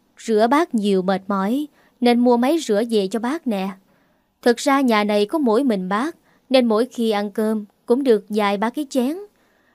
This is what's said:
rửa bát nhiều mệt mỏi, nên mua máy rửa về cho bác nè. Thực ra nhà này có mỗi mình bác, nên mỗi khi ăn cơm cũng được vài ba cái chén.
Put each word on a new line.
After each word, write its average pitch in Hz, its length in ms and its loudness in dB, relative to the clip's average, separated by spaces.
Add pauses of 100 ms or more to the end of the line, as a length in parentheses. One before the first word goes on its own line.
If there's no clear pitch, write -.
(180)
rửa 220 320 2
bát 302 240 0
nhiều 196 280 2
mệt 190 260 -2
mỏi, 202 380 -2 (340)
nên 240 180 4
mua 240 180 4
máy 269 220 0
rửa 220 320 0
về 202 180 0
cho 220 100 -6
bác 254 280 -6
nè. 196 240 -4 (720)
Thực 240 140 2
ra 277 240 0
nhà 220 240 2
này 208 220 0
có 320 120 -4
mỗi 247 260 0
mình 190 240 -2
bác, 233 280 -4 (340)
nên 247 160 4
mỗi 226 200 0
khi 226 240 -4
ăn 208 200 -2
cơm 214 340 -4 (220)
cũng 247 160 2
được 214 260 2
vài 208 300 0
ba 220 120 -2
cái 294 200 -8
chén. 269 260 -2 (580)